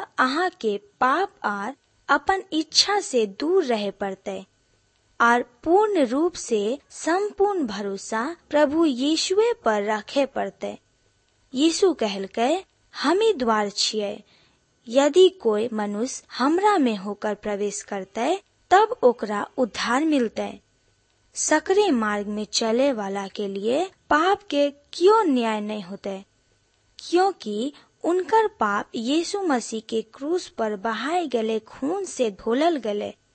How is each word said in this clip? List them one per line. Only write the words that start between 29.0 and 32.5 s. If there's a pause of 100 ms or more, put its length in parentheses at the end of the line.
मसीह
के
क्रूस
पर
बहाए
गले
खून
से
धोलल